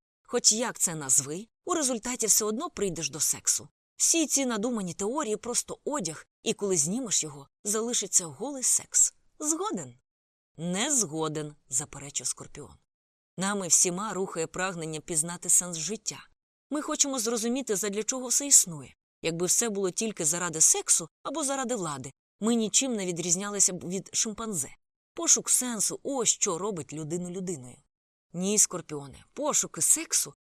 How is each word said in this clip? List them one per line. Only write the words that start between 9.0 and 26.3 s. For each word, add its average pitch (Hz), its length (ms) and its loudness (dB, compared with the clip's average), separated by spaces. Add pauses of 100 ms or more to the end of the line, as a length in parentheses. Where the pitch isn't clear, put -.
Згоден?" 302 600 -2 (580)
"Не 185 360 0
згоден", 156 640 -2 (140)
заперечив 139 580 -6
Скорпіон. - 480 -8 (640)
"Нами 190 320 -2
всіма 185 460 4
рухає 180 320 -2
прагнення 165 540 -4
пізнати 175 480 -2
сенс 175 280 4
життя. 160 420 -6 (520)
Ми 285 120 -2
хочемо 285 360 0
зрозуміти, 233 580 0
задля 208 260 -2
чого 254 240 -2
все 262 200 2
існує. 165 480 6 (280)
Якби 165 240 0
все 233 220 4
було 196 220 0
тільки 208 340 -2
заради 170 360 0
сексу - 480 4 (140)
або 311 220 -4
заради 262 300 -2
влади, 143 380 -4 (280)
ми 226 140 4
нічим 233 420 2
не 190 100 -2
відрізнялися 185 680 0
б 170 160 -8
від 180 240 -6
шимпанзе. 208 580 -2 (440)
Пошук 330 360 2
сенсу, 233 520 0
ось 254 260 0
що 175 300 0